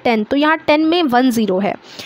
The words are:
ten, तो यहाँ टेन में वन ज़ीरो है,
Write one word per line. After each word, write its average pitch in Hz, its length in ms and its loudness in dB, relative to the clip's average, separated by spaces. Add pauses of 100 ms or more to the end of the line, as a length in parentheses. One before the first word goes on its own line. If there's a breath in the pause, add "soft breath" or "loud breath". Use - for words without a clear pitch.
ten, 220 260 0
तो 277 80 -2
यहाँ 302 200 2 (100)
टेन 311 180 2
में 339 180 0
वन 254 280 2
ज़ीरो 214 280 0
है, 202 160 -2 (320 loud breath)